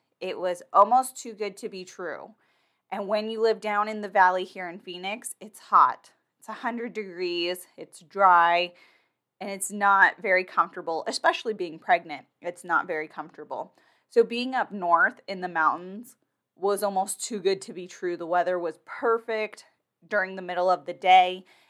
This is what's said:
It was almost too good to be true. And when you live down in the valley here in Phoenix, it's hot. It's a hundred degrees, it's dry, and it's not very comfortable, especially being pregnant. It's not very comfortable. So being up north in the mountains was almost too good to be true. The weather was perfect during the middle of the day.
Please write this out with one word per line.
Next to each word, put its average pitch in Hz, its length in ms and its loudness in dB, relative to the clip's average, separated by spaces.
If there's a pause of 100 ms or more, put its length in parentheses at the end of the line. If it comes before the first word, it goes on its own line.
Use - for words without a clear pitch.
(200)
It 185 200 -8
was 175 240 -4 (100)
almost 240 420 4
too - 180 -14
good 202 240 -8
to 226 120 -12
be 185 160 -12
true. 156 460 -12 (600)
And 202 160 -6
when 214 220 -2
you 226 100 -8
live 226 220 2
down 208 260 -2
in 214 140 -8
the 202 80 -8
valley 185 360 4
here 185 220 -12
in 170 120 -14
Phoenix, 190 600 -12
it's - 200 -20
hot. 151 500 2 (300)
It's - 100 -18
a 220 40 -12
hundred 233 400 -8
degrees, 175 760 -6 (100)
it's - 220 -18
dry, 175 760 4 (680)
and 202 120 -8
it's 190 200 -8
not 196 480 4
very 185 240 2
comfortable, 170 640 -4
especially 220 480 -2
being 175 240 -8
pregnant. 165 480 -2 (160)
It's 175 220 -10
not 170 240 0
very 156 200 -6
comfortable. 156 680 -14 (340)
So 233 140 4
being 247 320 -4
up 233 160 -4
north 180 560 0
in 190 140 -8
the 180 60 -6
mountains 175 680 -2 (400)
was 196 260 -2
almost 202 420 -4
too 220 160 -8
good 190 220 0
to - 120 -16
be 180 120 -12
true. 175 320 -8
The 170 80 -10
weather 180 320 0
was 170 300 -6
perfect 226 760 -4 (420)
during 190 280 -2
the 185 60 -10
middle 180 300 0
of 160 160 0
the 175 60 -8
day. 185 520 4 (240)